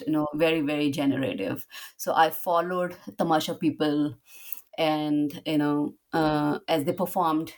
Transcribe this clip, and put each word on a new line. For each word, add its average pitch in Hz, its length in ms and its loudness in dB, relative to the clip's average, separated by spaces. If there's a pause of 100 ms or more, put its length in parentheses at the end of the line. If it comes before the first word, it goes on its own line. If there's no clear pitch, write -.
you 147 60 0
know, 151 220 2
very, 160 280 4
very 147 300 2
generative. 135 760 0 (320)
So - 160 -2
I 156 160 6
followed 180 680 -2 (220)
tamasha 165 380 0
people 147 600 0 (600)
and, 151 680 0
you 156 120 0
know, 147 380 0 (180)
uh, 151 540 2
as 156 180 2
they 175 80 0
performed 170 640 -2